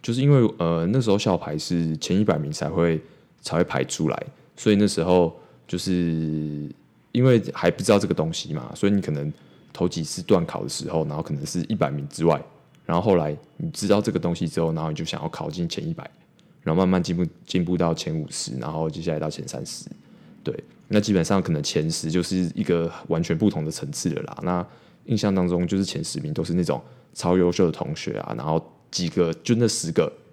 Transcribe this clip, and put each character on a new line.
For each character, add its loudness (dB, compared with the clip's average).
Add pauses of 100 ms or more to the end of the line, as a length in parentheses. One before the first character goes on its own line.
就 -2
是 0
因 6
为， 6
呃， 2
那 2
时 0
候 6
校 4
排 -4
是 0
前 0
一 4
百 2
名 -4
才 -4
会， 2 (400)
才 -4
会 4
排 -2
出 -2
来， -6 (280)
所 0
以 6
那 4
时 0
候 6 (320)
就 -4
是 -2 (440)
因 2
为 6 (120)
还 2
不 -6
知 2
道 8
这 0
个 0
东 0
西 -8
嘛， -8
所 0
以 4
你 4
可 -4
能 -4 (400)
头 0
几 -4
次 -8
段 4
考 -8
的 -6
时 -8
候， 0
然 -6
后 -4
可 -6
能 -6
是 -4 (100)
一 0
百 0
名 -6
之 0
外， 4 (460)
然 -2
后 4
后 4
来 0 (220)
你 -6
知 -4
道 6
这 0
个 0
东 0
西 -4
之 -4
后， 0
然 -4
后 -2
你 -4
就 -6
想 -8
要 -6
考 -8
进 -4
前 -6
一 -4
百， -12 (580)
然 0
后 2
慢 4
慢 4
进 -2
步， 2 (220)
进 0
步 0
到 2
前 -6
五 -4
十， -8
然 -6
后 -2
接 -10
下 -4
来 -2
到 -4
前 -12
三 -10
十， -14 (560)
对， -4 (320)
那 2
基 0
本 4
上 2
可 -2
能 0
前 0
十 -4
就 0
是 -2
一 -4
个 0 (160)
完 0
全 0
不 2
同 -2
的 -4
层 -10
次 -4
了 -4
啦。 -12
那 -2 (400)
印 0
象 2
当 2
中 0
就 0
是 2
前 -6
十 -6
名 -6
都 -2
是 -4
那 2
种 0 (360)
超 2
优 6
秀 4
的 2
同 -6
学 -6
啊， -8
然 -8
后 0 (320)
几 -2
个， 2
就 2
那 4
十 -2
个 2 (220)